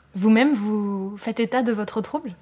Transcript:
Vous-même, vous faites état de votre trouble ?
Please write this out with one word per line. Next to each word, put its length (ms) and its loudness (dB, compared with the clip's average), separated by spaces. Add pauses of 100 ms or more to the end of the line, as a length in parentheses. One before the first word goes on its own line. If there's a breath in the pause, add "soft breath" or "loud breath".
(160)
Vous-même, 380 4
vous 640 -2
faites 220 -6
état 240 0
de 80 0
votre 300 -4
trouble ? 420 -6